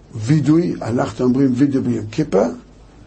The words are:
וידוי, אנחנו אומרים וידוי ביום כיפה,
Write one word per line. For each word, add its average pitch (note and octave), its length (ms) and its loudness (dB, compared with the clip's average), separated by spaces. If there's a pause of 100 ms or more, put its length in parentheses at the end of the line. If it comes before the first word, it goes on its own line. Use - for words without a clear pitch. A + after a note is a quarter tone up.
(160)
וידוי, D3 680 2
אנחנו C3 440 -2
אומרים B2+ 300 2
וידוי C3+ 260 2
ביום A2 300 -4
כיפה, F#3 340 0 (600)